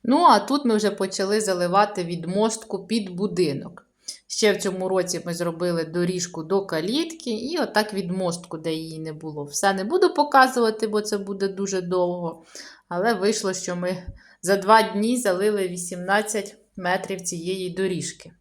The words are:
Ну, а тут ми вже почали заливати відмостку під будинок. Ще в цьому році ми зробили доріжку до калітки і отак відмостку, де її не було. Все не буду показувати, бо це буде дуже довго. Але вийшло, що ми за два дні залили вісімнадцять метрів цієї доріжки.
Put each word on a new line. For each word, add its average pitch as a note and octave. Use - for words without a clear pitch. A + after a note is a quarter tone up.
Ну, B3
а D4+
тут C#4
ми A3+
вже G3+
почали G3
заливати F#3
відмостку F#3
під G#3
будинок. F3
Ще G#3
в -
цьому F#3
році F3+
ми E3+
зробили E3+
доріжку F3
до F#3+
калітки A#3+
і B3+
отак G#3+
відмостку, F3
де D#3+
її D#3+
не D#3+
було. D3+
Все F#3+
не F#3+
буду E4+
показувати, B3+
бо G#3
це G#3
буде G3
дуже F#3+
довго. F3
Але G3+
вийшло, G3
що F3+
ми F3+
за F#3+
два G#3
дні G3+
залили G3+
вісімнадцять F#3+
метрів F#3
цієї F3+
доріжки. F3